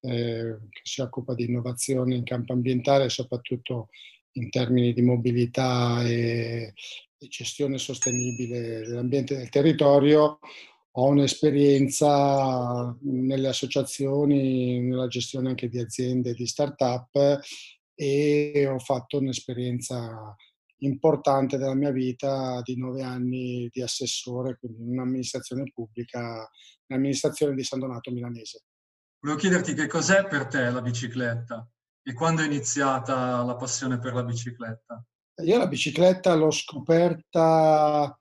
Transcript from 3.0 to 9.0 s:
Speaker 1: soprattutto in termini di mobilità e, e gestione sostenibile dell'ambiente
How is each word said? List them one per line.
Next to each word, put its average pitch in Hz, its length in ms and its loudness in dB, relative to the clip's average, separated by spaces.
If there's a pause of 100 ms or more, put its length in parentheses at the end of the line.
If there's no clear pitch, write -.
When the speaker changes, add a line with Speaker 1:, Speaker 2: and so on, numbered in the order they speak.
Speaker 1:
soprattutto 123 800 -6 (420)
in 117 160 -6
termini 120 460 2
di 120 80 2
mobilità 120 1040 2
e, 117 640 -2 (460)
e - 80 -20
gestione 135 500 -6
sostenibile 123 1040 -4
dell'ambiente 123 540 -2